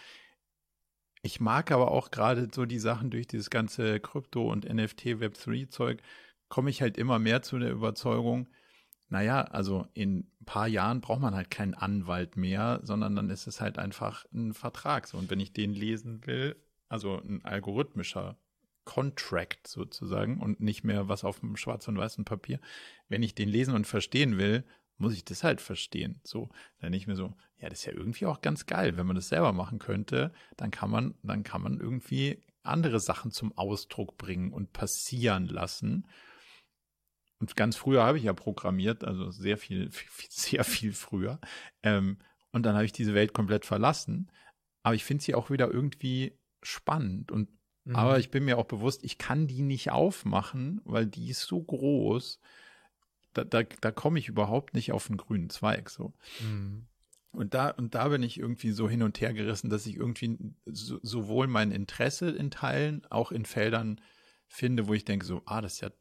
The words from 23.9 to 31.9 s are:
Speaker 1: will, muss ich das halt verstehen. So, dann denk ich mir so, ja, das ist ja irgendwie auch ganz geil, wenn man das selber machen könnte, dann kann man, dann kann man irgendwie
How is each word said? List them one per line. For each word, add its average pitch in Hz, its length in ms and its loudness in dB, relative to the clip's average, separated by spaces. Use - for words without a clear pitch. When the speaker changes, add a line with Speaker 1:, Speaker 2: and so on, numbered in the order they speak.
Speaker 1:
will, 104 260 4
muss 113 160 2
ich 87 120 -6
das - 200 -6
halt - 160 2
verstehen. - 640 -6
So, 113 240 -8
dann 85 100 -4
denk 92 120 0
ich 98 40 -10
mir 104 80 -2
so, 92 200 -4
ja, 80 100 -10
das - 120 -10
ist - 40 -8
ja - 80 -8
irgendwie - 340 -4
auch 151 140 0
ganz - 260 -2
geil, 90 300 2
wenn 90 100 0
man 92 100 2
das 90 120 -4
selber 139 240 4
machen 92 260 -2
könnte, 120 540 0
dann 110 140 -4
kann 104 200 -4
man, 113 320 0
dann 104 220 -2
kann 92 180 -6
man 95 160 -2
irgendwie 131 640 -2